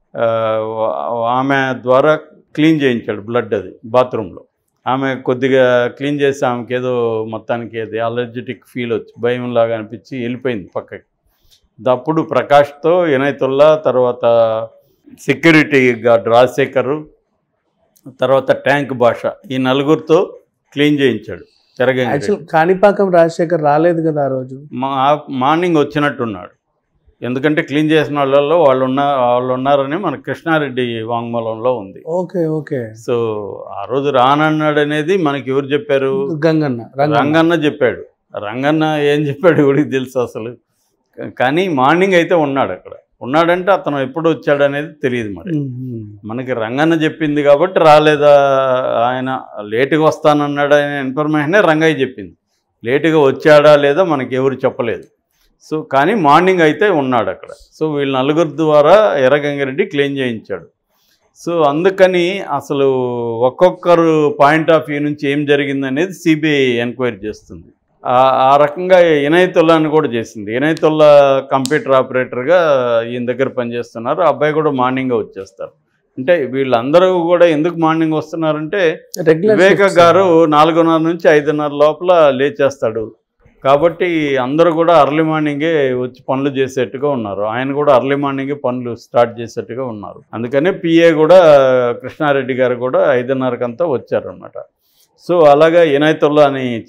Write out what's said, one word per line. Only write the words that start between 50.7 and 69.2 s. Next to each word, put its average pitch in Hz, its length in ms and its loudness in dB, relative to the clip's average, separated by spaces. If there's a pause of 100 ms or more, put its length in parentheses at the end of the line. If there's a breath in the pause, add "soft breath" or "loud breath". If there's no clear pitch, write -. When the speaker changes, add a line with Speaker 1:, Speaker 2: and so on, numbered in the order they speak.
Speaker 1:
అనే 143 260 0
ఇన్ఫర్మేషనే 151 600 -2
రంగయ్య 160 420 2
చెప్పింది. 98 320 -8 (520)
లేటుగా 156 340 0
వచ్చాడా 147 560 6
లేదా 143 280 2
మనకి 131 320 -2
ఎవరు 131 180 0
చెప్పలేదు. 117 500 -4 (680)
So 156 180 -6
కానీ 143 220 2
మార్నింగ్ 175 480 2
అయితే 156 280 2
ఉన్నాడు 127 400 0
అక్కడ. - 200 -12
So - 460 -8
వీళ్ళ 139 220 -2
నలుగురు 151 380 0
ద్వారా 160 640 4
ఎర్రగంగిరెడ్డి 139 680 0
క్లీన్ 143 320 -2
చేయించాడు. 113 500 -6 (800)
So 170 160 0
అందుకని 185 800 0 (140)
అసలు 139 300 -2 (540)
ఒక్కొక్కరు 160 880 2
point 147 400 2
of 160 80 4
view 151 260 -4
నుంచి 147 280 -4
ఏం 147 140 -2
జరిగిందనేది 139 680 -2
సీబీఐ 151 580 0
ఎంక్వైరీ 120 460 -4
చేస్తుంది. 101 460 -14 (420)
ఆ, 127 100 0 (380)
ఆ 147 40 4
రకంగా 180 420 2
ఇనైతుల్లాని 160 920 2